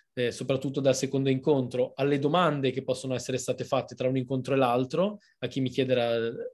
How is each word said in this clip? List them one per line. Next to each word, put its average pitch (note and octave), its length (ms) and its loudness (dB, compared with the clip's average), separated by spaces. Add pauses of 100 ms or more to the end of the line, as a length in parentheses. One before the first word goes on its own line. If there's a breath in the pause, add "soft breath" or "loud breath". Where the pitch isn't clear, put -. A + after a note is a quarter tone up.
(120)
eh, B2 180 0
soprattutto C3 500 -2
dal C3+ 140 4
secondo C3+ 360 0
incontro, C3 640 2
alle C#3+ 240 2
domande D3 520 2
che B2+ 140 -4
possono C3 300 -4
essere B2 240 -4
state - 260 -4
fatte B2 300 -2
tra B2+ 140 -2
un C3 100 0
incontro B2+ 340 -2
e C3+ 60 4
l'altro. C3 640 0 (180 soft breath)
A B2+ 80 -6
chi C3 160 -4
mi B2+ 80 -2
chiederà A#2+ 480 2 (360)